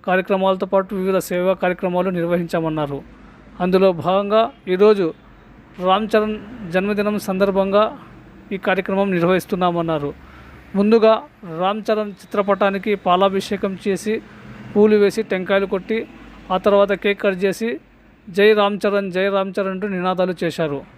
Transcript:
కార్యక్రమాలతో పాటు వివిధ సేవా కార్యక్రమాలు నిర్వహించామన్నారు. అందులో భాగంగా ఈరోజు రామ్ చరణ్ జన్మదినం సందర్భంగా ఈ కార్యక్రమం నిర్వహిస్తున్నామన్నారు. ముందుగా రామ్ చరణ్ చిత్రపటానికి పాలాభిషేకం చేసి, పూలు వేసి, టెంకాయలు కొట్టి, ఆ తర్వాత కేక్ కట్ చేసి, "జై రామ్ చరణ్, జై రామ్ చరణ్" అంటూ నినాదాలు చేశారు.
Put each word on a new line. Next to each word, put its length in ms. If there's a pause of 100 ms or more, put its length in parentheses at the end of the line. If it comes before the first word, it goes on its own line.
కార్యక్రమాలతో 600
పాటు 280
వివిధ 220
సేవా 360
కార్యక్రమాలు 580
నిర్వహించామన్నారు. 920 (580)
అందులో 320
భాగంగా 580 (180)
ఈరోజు 460 (720)
రామ్ 320
చరణ్ 220 (320)
జన్మదినం 480
సందర్భంగా 800 (540)
ఈ 40
కార్యక్రమం 540
నిర్వహిస్తున్నామన్నారు. 1040 (600)
ముందుగా 460 (360)
రామ్ 240 (100)
చరణ్ 160
చిత్రపటానికి 880
పాలాభిషేకం 840 (100)
చేసి, 340 (540)
పూలు 200
వేసి, 260
టెంకాయలు 440
కొట్టి, 420 (440)
ఆ 40
తర్వాత 360
కేక్ 300
కట్ 220
చేసి, 360 (500)
"జై 220
రామ్ 260 (100)
చరణ్, 240
జై 160
రామ్ 320
చరణ్" 100
అంటూ 180
నినాదాలు 460 (100)
చేశారు. 380 (160)